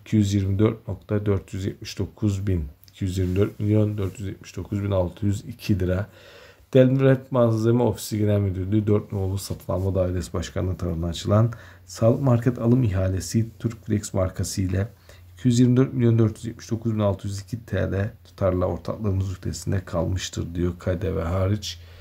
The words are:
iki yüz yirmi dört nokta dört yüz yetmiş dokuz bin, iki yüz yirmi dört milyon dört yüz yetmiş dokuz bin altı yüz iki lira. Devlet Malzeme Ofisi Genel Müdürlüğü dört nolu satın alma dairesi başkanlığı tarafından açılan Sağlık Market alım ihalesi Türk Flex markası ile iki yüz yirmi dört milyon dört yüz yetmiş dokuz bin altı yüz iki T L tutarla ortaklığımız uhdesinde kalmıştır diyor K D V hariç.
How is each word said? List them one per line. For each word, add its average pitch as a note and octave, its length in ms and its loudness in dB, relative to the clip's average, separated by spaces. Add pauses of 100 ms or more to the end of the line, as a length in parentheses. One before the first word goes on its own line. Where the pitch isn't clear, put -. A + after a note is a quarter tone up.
iki - 160 -2
yüz G2+ 180 4
yirmi G2 240 2
dört A2+ 300 2
nokta G#2 380 -4
dört G2 280 -2
yüz F#2+ 100 -6
yetmiş - 340 -8
dokuz G2 480 -2
bin, F2+ 180 0 (260)
iki - 140 -8
yüz F#2 140 -4
yirmi F2+ 180 0
dört G#2+ 240 -2
milyon G#2+ 380 2
dört G2 220 -6
yüz G2 80 -8
yetmiş - 280 -14
dokuz G2 260 -6
bin G2+ 80 -2
altı F#2 360 0
yüz G2+ 180 -2
iki - 360 -2
lira. F#2 260 0 (680)
Devlet C3 580 4
Malzeme A#2 500 4
Ofisi A2 360 -2
Genel G#2 220 2
Müdürlüğü G2 460 0
dört G#2+ 260 2
nolu G2 260 -2
satın - 340 -8
alma F#2+ 220 -2
dairesi F2+ 380 -2
başkanlığı F2+ 440 -4
tarafından E2+ 320 -4
açılan G#2 440 2 (340)
Sağlık B2+ 360 2
Market B2 360 2
alım A#2+ 240 4
ihalesi F#2+ 640 0 (120)
Türk - 280 -6
Flex G#2 280 -2
markası F#2+ 480 -2
ile F#2+ 260 -2 (460)
iki - 140 -2
yüz A#2+ 120 4
yirmi B2 160 6
dört C3+ 160 4
milyon A#2 260 4
dört A2 180 2
yüz - 80 -14
yetmiş A#2 260 -12
dokuz A2 240 -2
bin G#2+ 60 0
altı G2+ 260 0
yüz G2 140 -6
iki - 240 -10
T - 140 -4
L F#2+ 320 -2 (140)
tutarla F#2 420 0
ortaklığımız F#2+ 680 -4
uhdesinde F#2+ 520 -4
kalmıştır F2+ 720 -4
diyor F2 240 0
K F#2 240 -4
D F2+ 140 -2
V E2+ 60 -2
hariç. F#2+ 580 -2 (200)